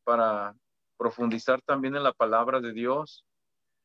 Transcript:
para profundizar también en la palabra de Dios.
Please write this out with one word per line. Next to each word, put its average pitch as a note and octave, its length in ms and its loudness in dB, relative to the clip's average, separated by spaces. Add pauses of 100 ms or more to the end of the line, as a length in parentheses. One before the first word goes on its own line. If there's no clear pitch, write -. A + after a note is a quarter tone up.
para A2 540 0 (400)
profundizar A#2 640 0
también C3+ 340 -2
en C#3+ 100 -4
la B2+ 100 2
palabra A#2 460 2
de A#2 120 -8
Dios. B2+ 540 -4 (580)